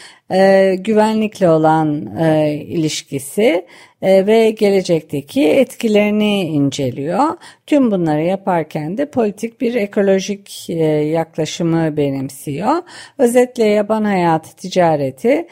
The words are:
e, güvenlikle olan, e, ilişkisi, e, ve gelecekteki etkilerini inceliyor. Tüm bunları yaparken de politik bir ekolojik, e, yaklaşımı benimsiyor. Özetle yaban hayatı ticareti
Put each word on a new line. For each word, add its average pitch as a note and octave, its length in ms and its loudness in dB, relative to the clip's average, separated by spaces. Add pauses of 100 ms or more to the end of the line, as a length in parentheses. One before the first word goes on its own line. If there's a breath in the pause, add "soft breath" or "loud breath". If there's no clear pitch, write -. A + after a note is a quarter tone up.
(320 loud breath)
e, F#3+ 480 4
güvenlikle G#3+ 720 0
olan, D#3 680 2
e, D#3 360 2
ilişkisi, D3+ 1120 -4 (360 loud breath)
e, F#3+ 260 4
ve A3 240 4
gelecekteki F#3+ 960 0
etkilerini G#3 960 0
inceliyor. C#3+ 800 -2 (420 loud breath)
Tüm C4+ 260 2
bunları D#3+ 320 0
yaparken F3 760 -4
de C#4+ 80 -2
politik A3+ 560 -4
bir A#3 140 -2
ekolojik, G3 920 -2
e, F#3 40 -6 (100)
yaklaşımı D#3 1120 -2
benimsiyor. C#3+ 760 -4 (440 loud breath)
Özetle B3 480 2
yaban G#3 380 0
hayatı F3 520 0
ticareti F3+ 960 0